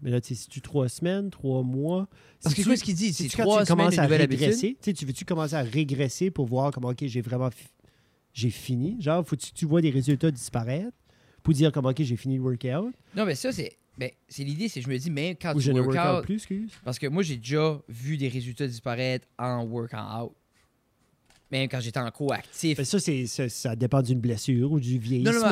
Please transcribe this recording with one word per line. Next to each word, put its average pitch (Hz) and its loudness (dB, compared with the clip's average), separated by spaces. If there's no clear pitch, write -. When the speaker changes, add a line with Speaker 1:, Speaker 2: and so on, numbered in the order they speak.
Speaker 1:
Mais 131 -2
là, 123 4
tu - -10
sais, 120 -6
si - -16
tu 135 -12
trois 135 0
semaines, 190 -2
trois 131 0
mois, 151 0
Speaker 2:
Parce 151 0
Speaker 1:
si 202 2
Speaker 2:
que - 0
Speaker 1:
tu, 196 4
Speaker 2:
quoi, 254 2
ce - -6
qu'il 202 -2
dit, 190 0
c'est 147 -4
Speaker 1:
c'est - -6
quand - 0
Speaker 2:
trois 208 4
Speaker 1:
tu 180 2
commences 170 6
Speaker 2:
semaines 180 4
de 170 4
Speaker 1:
à - 6
Speaker 2:
nouvelles 151 6
habitudes. 135 2
Speaker 1:
régresser, 226 2
tu - 0
sais, - -4
tu 147 -8
veux-tu - -6
commencer 156 -2
à 147 0
régresser 135 0
pour 156 -2
voir 131 2
comme, « 123 -6
Ok, 123 -4
j'ai 120 -2
vraiment 123 -2
fi-, - -10
j'ai 117 0
fini », 131 -4
genre, 160 2
faut-tu - -4
que - -20
tu - -2
vois 160 4
des 160 4
résultats 135 2
disparaître 131 -4
pour 160 4
dire 151 6
comme, « 135 0
OK, 131 2
j'ai 120 0
fini 135 -2
le 131 -2
workout » ? 131 -2
Speaker 2:
Non, 214 0
mais 175 0
ça, 254 -4
c'est, 160 -6
ben, 131 -6
c'est - -10
l'idée, 151 -4
c'est, - -8
je 123 -6
me 131 0
dis, 147 -4
mais 156 -2
quand 165 -2
Speaker 1:
Ou 151 2
Speaker 2:
tu 127 2
Speaker 1:
je 143 4
ne 127 4
Speaker 2:
work 131 2
Speaker 1:
work 175 4
out 180 4
Speaker 2:
out, - -4
Speaker 1:
plus, 196 -2
excuse. 214 -6
Speaker 2:
parce 123 -6
que 143 -4
moi, 165 0
j'ai 151 -2
déjà 147 0
vu 127 -6
des 135 0
résultats 123 -4
disparaître 123 -4
en 123 -2
working 113 -6
out. 117 -8
Même 135 -2
quand 131 -4
j'étais 117 -4
en 120 -4
cours 135 -2
actif. - -2
Speaker 1:
Mais 147 -2
ça, 202 2
c'est, 131 0
ça, 131 -2
ça 113 -4
dépend 127 4
d'une 123 2
blessure 120 2
ou 156 4
du 123 0
Speaker 2:
Non, 123 0
non, - -2
Speaker 1:
vieillissement, 202 4